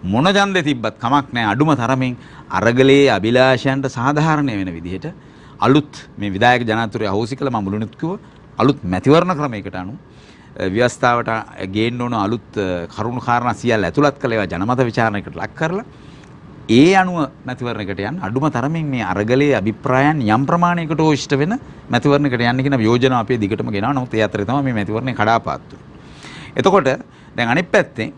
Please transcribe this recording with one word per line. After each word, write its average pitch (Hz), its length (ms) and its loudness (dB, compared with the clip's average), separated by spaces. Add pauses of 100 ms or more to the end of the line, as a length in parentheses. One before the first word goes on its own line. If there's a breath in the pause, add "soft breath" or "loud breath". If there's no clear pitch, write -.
මොන 104 240 0
ඡන්දේ 196 380 2
තිබ්බත් 123 360 -4
කමක් 135 340 -2
නෑ. 120 120 -2
අඩුම 127 300 2
තරමින් 127 420 -2 (320 loud breath)
අරගලයේ 131 600 6
අභිලාෂයන්ට 127 800 2
සාධාරණය 147 680 0
වෙන 92 160 -4
විදිහට 87 340 -10 (520 loud breath)
අලුත් 143 320 4 (260)
මේ 101 140 -6
විධායක 120 320 4
ජනාධිපතිවරයා 110 480 -2
අහෝසි 110 240 -2
කළ 135 140 -4
මම 113 140 -4
මුලිනුත් 104 320 -6
කිව්වා. 180 240 -6 (380 loud breath)
අලුත් 139 260 2
මැතිවරණ 147 520 2
ක්‍රමයකට 110 400 -8
අනුව, 92 200 -10
අ, - 760 -12
ව්‍යවස්ථාවට 120 600 0 (420)
ගේන්න 117 300 -2
ඕන 120 120 -4
අලුත්, 107 400 -2
අ, 90 340 -4
කරුණු 120 340 -6
කාරණා 120 320 0
සියල්ල 113 300 0
ඇතුළත් 139 360 0
කළ 120 140 -2
ඒවා 104 140 -2
ජනමත 104 400 -2
විචාරණයකට 110 480 -2
ලක් 92 200 -10
කරලා 175 300 -4 (840 loud breath)
ඒ 147 260 6
අනුව 185 220 0 (280)
මැතිවරණයකට 113 540 -8
යන්න. 113 220 -6
අඩුම 135 300 -2
තරමින් 151 340 -4
මේ 127 180 -4
අරගලයේ 117 520 2
අභිප්‍රායන් 127 680 0
යම් 113 240 2
ප්‍රමාණයකට 170 540 0
හෝ 156 120 4
ඉෂ්ට 143 240 0
වෙන 165 240 0 (300 loud breath)
මැතිවරණයකට 139 500 2
යන්න 120 240 2
කියන 139 160 0
යෝජනාව 120 440 2
අපේ 123 140 -2
දිගටම 107 340 -2
ගෙනාවා. 113 280 -2
නමුත් 127 140 -6
ඒ 110 100 2
අතරේ 104 220 -2
තමයි 135 180 -2
මේ 131 100 -2
මැතිවරණය 110 400 -4
කඩාපාත් 107 480 0
වුනේ. - 240 -20 (680 loud breath)
එතකොට 185 320 4 (460 loud breath)
දැන් 117 160 -2
අනිත් 165 220 0
පැත්තෙන් 113 460 -2